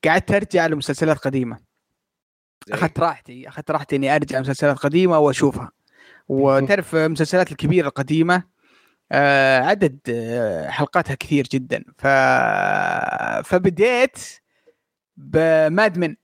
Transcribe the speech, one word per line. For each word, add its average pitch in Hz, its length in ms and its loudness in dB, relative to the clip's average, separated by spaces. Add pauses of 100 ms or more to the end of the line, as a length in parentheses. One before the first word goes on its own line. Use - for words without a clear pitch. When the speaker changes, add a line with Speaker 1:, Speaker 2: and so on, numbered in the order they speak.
Speaker 1:
قعدت 170 260 2
أرجع 190 360 0
لمسلسلات 151 500 -2
قديمة. 127 400 -6 (1080)
Speaker 2:
زي؟ 107 60 -8
Speaker 1:
أخذت 165 260 -2
راحتي، 131 480 -6
أخذت 147 240 -10
راحتي 139 240 -4
إني 139 200 2
أرجع 135 240 -2
مسلسلات 135 380 0
قديمة 165 420 2
وأشوفها. 139 440 2
Speaker 2:
مم. - 60 -14 (600)
Speaker 1:
وتعرف 139 680 2
المسلسلات 160 560 0
الكبيرة 151 360 0
القديمة، 160 560 0 (680)
آه، 135 480 4
عدد، 160 380 0 (120)
آه، 113 600 -4
حلقاتها 135 460 -2
كثير 139 360 -2
جدا. 127 320 -6 (140)
ف-، 57 1500 0
فبديت 196 680 0 (1000)
بماد 160 800 2
مين. 170 260 -4